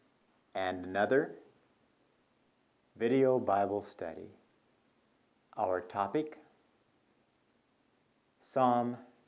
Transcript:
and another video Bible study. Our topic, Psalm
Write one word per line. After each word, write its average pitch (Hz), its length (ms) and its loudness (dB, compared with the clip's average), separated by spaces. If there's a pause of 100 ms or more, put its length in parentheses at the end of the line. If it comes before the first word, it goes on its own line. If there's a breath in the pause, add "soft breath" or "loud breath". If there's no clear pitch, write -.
(560)
and 92 280 -4
another 107 520 0 (1600)
video 127 400 4
Bible 101 420 0
study. 82 460 -12 (1300)
Our 92 260 -2
topic, 107 560 -4 (2000)
Psalm 123 540 2 (320)